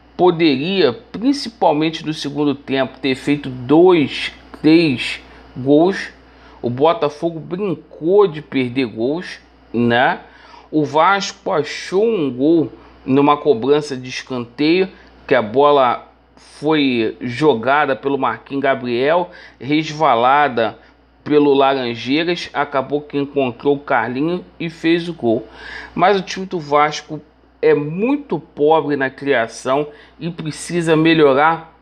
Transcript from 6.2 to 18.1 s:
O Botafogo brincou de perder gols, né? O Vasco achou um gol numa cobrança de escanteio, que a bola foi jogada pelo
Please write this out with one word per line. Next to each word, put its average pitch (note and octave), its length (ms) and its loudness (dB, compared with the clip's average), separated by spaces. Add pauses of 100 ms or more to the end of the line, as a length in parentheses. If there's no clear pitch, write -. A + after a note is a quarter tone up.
O A#2+ 80 -4
Botafogo D#3 680 0
brincou F3+ 880 -2
de D3+ 120 -10
perder B2+ 460 -2
gols, B2 540 -6 (340)
né? A#2+ 460 2 (500)
O D3+ 140 0
Vasco F3+ 680 0
achou F3+ 540 -2
um F#3+ 260 -2
gol C#3 420 0 (320)
numa C#3+ 320 4
cobrança C#3+ 600 2
de B2+ 120 -12
escanteio, D3 800 -2 (380)
que - 80 2
a A#2+ 80 4
bola C3 680 2 (280)
foi C#3 840 -2
jogada C3 760 0
pelo C#3 220 -4